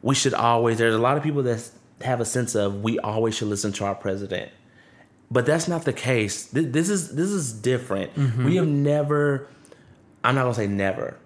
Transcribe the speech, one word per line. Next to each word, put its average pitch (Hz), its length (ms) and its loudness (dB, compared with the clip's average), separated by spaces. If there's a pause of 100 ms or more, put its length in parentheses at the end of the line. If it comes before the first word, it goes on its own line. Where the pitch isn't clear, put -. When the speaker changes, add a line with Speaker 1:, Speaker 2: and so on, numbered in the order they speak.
Speaker 1:
we 131 140 2
should 127 180 2
always, 117 440 4
there's 113 180 4
a - 20 2
lot 127 180 4
of 147 60 -2
people 143 220 0
that 113 260 -2 (300)
have 123 200 -2
a 117 40 0
sense 113 320 -2
of 101 260 0
we 110 160 0
always 110 380 -2
should 107 120 -4
listen 104 260 -2
to 104 100 -6
our 98 100 -2
president. 98 560 -6 (800)
But 123 160 2
that's 160 220 2
not 170 160 -2
the 131 80 0
case. 113 540 -2
Th-, 160 260 -2
this 165 160 0
is, 185 260 -2
this 175 160 0
is 160 220 -4
different. 110 640 -2
Speaker 2:
Mm-hmm. 123 300 0
Speaker 1:
We 165 100 4
have 170 100 2
never, 143 840 2 (760)
I'm 123 100 4
not 135 80 2
gonna 123 120 2
say 107 120 0
never 98 600 -2